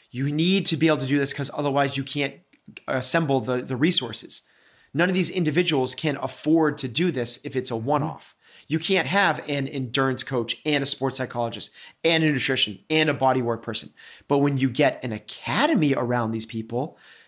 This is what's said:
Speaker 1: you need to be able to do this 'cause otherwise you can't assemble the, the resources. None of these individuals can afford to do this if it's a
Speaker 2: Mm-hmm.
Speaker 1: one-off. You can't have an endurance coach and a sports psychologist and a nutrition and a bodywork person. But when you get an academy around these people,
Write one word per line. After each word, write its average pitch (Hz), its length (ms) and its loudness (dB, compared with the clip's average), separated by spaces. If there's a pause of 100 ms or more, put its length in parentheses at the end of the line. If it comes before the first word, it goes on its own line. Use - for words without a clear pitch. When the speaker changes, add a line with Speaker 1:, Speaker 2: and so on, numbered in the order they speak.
(120)
Speaker 1:
you 135 200 -2
need 175 360 2
to 156 100 0
be 156 80 2
able 156 120 4
to 143 100 -2
do 143 100 2
this 139 160 0
'cause 143 220 -4
otherwise 143 420 0
you 139 60 -4
can't 143 320 -4 (520)
assemble 135 540 2
the, 123 220 -2
the 131 120 -6
resources. 131 680 -2 (500)
None 170 160 2
of 185 60 0
these 180 140 2
individuals 151 640 0
can 147 260 -2
afford 151 580 2
to 135 80 -4
do 160 240 0
this 127 320 -2
if 127 120 -8
it's 127 160 -2
a 117 40 -2
Speaker 2:
Mm-hmm. 113 100 -6
Speaker 1:
one-off. 131 500 -4 (320)
You 151 100 0
can't 165 300 0
have 165 420 2
an 139 180 -2
endurance 131 560 0
coach - 400 -2
and 147 200 0
a 127 40 0
sports 131 300 0
psychologist 117 540 -4 (320)
and 160 200 4
a 156 80 4
nutrition 127 480 0 (100)
and 156 200 4
a 135 60 2
bodywork 120 480 2
person. - 260 -6 (380)
But 143 120 4
when 139 180 4
you 131 120 2
get 135 340 2
an 120 80 -4
academy 151 840 0
around 120 360 0
these 113 140 -4
people, 117 520 -6 (300)